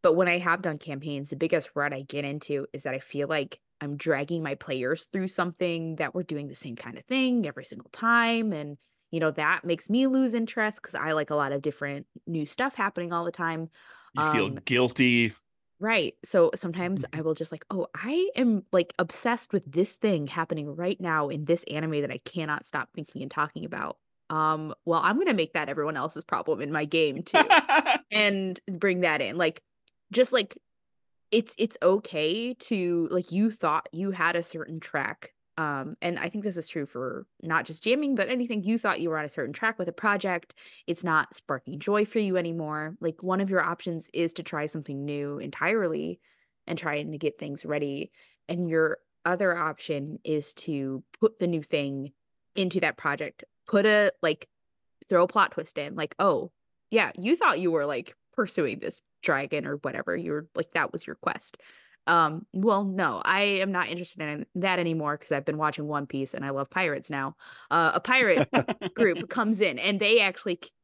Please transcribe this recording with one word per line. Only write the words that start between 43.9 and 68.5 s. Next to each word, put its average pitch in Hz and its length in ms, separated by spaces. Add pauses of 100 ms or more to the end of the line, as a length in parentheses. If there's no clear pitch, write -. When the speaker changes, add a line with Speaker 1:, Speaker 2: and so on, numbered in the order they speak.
Speaker 1:
is 165 200
to 170 80
try 151 240
something 143 380
new 143 340
entirely 165 840 (460)
and 165 120
trying 151 340
to 151 60
get 151 200
things 143 280
ready. 147 460 (360)
And 175 200
your 160 300 (280)
other 180 300
option 156 680
is 151 300
to 135 500 (160)
put 220 180
the 180 80
new 165 160
thing 139 500 (440)
into 185 240
that 156 160
project, 143 480 (220)
put 202 200
a, 208 260 (100)
like, 160 260 (600)
throw 175 160
a 185 40
plot 196 240
twist - 260
in, 147 180
like, 156 220
"Oh, 180 320 (400)
yeah, 214 280
you 226 180
thought 285 240
you 180 100
were, 151 160
like, 135 300 (160)
pursuing 180 460
this - 240 (200)
dragon 139 440
or 143 100
whatever. - 400
You 170 160
were, 151 220
like, - 180
that 156 200
was - 140
your - 100
quest." - 420 (500)
Um, 160 440
well, 196 300
no, 185 420
I 190 180
am 196 280
not 180 180
interested 175 340
in 151 220 (120)
that 180 240
anymore 160 360
'cause - 140
I've 143 140
been 151 120
watching 151 300
One 147 220
Piece 135 260
and 135 100
I 139 60
love 135 180
pirates 151 420
now. 139 260 (340)
Uh, 160 240
a - 60
pirate 240 520